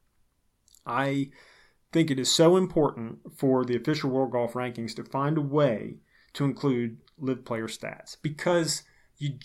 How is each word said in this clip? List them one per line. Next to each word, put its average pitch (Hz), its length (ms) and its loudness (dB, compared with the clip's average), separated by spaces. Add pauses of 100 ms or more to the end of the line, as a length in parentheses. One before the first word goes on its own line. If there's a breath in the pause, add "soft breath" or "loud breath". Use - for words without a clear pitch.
(880)
I 139 440 -2 (600 soft breath)
think 160 220 2
it 131 80 0
is 123 100 -2
so 170 260 8
important 139 640 0 (180)
for 131 280 2
the 123 120 0
official 151 340 -2
World 131 200 0
Golf 120 220 -2
Rankings 120 420 -6
to 120 100 -10
find 143 320 -2
a 156 40 2
way 127 560 0 (380 soft breath)
to 143 100 -2
include 123 540 0 (180)
liv 131 280 -4
player 113 240 -6
stats, - 520 -12
because 160 640 0 (360 soft breath)
you, 143 160 -6 (100)